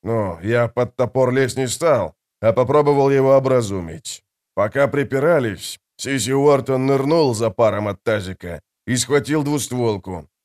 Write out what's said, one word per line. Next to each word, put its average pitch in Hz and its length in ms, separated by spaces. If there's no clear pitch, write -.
Ну, 101 360
я 117 260
под 123 280
топор 123 360
лезть 127 240
не 131 120
стал, 120 460
а 113 120
попробовал 139 580
его 135 260
образумить. 98 880
Пока 107 320
припирались, 135 960
Сиси 127 340
Уортон 135 560
нырнул 139 480
за 110 160
паром 104 380
от 101 160
тазика 90 560
и 127 100
схватил 143 460
двустволку. 117 880